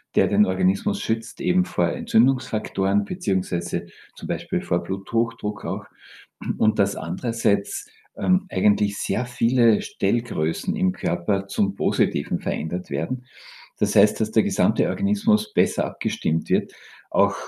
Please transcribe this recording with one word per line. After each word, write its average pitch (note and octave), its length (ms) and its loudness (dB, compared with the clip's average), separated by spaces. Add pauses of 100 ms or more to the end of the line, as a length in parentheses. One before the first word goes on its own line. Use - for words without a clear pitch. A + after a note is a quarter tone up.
(140)
der G2 140 4
den G2+ 180 4
Organismus F#2+ 540 0
schützt, - 400 -4
eben F3+ 240 2
vor F3+ 240 0
Entzündungsfaktoren, A2 1160 0
beziehungsweise F#2 840 -2 (280)
zum D#2+ 140 -10
Beispiel E2+ 340 -2
vor F2 200 -2
Bluthochdruck G#2 840 -4
auch. G2 200 -6 (760)
Und G#2+ 200 2
dass G2 180 0
andererseits, G2+ 880 -2 (300)
ähm, F#2 320 2
eigentlich G2+ 500 2
sehr A#2+ 280 -2
viele A#2 560 2
Stellgrößen F2+ 920 -2
im F#2 180 2
Körper F#2 560 -2
zum G2 280 -2
Positiven - 640 0
verändert E2 480 -4
werden. E2 380 -4 (520)
Das G3+ 160 0
heißt, - 260 4
dass A2 100 0
der A2 120 2
gesamte G2 460 2
Organismus G2+ 640 0
besser F#2 320 2
abgestimmt - 640 -2
wird. G2 240 0 (380)
Auch G2 260 2 (120)